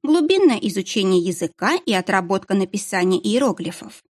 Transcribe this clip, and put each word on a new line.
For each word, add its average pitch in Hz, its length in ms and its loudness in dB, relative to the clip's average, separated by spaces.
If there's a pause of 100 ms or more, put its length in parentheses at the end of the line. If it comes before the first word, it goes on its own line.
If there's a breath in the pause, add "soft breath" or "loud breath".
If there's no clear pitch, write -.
Глубинное 320 560 4
изучение 190 640 0
языка 180 540 -2
и 349 160 -2
отработка 190 640 -2
написания 185 680 0
иероглифов. 208 880 -2